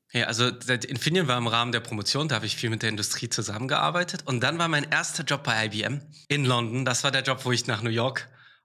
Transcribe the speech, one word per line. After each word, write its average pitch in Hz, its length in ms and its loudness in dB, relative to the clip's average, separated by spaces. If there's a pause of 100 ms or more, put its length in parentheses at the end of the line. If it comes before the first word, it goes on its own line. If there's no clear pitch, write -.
(120)
Ja, 120 160 2
also 117 240 2
der 120 360 -2
Infineon 156 400 2
war 123 120 2
im 117 80 0
Rahmen 117 240 2
der 117 80 2
Promotion, 117 480 0
da 131 80 0
habe 110 100 -2
ich 104 100 -2
viel 117 140 -2
mit 110 140 -2
der 113 60 0
Industrie 107 400 -4
zusammengearbeitet. 147 1000 -2
Und 123 140 0
dann 147 180 0
war 170 80 2
mein 151 160 2
erster 156 400 -2
Job 139 180 0
bei 110 240 2
I 110 40 -2
B 107 120 -2
M 127 260 -4 (200)
in 147 180 2
London. 123 400 2
Das 123 180 0
war 139 60 2
der 131 140 2
Job, 131 200 0
wo 123 80 2
ich 117 140 2
nach 110 160 0
New 117 80 0
York 117 400 0 (360)